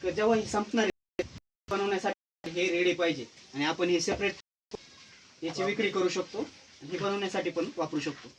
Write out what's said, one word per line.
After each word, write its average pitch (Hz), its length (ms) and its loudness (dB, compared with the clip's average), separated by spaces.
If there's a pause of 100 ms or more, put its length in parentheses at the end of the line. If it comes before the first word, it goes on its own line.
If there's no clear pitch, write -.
तर 185 60 2
जेव्हा 214 280 4
हे 214 80 0
संपणार 214 400 2
आहे, - 380 -4 (480)
बनवण्यासाठी 196 760 -2
हे 175 180 0
रेडी 175 260 2
पाहिजे 156 320 0 (280)
आणि 143 120 0
आपण 170 240 2
हे 175 100 4
सेपरेट 196 340 0 (1080)
याची 165 200 -2
विक्री 202 260 2
करू 185 200 2
शकतो 196 280 -4
आणि - 540 -10
हे 180 60 -4
बनवण्यासाठी 196 520 -2
पण 165 160 0 (120)
वापरू 156 220 -2
शकतो. 139 280 -6 (120)